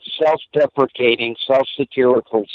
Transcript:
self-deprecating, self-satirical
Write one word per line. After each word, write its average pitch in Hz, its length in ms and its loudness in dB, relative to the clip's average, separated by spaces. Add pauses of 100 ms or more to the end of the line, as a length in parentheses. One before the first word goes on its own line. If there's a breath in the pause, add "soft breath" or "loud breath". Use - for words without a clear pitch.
(200)
self-deprecating, 127 1160 0 (100)
self-satirical 127 1080 0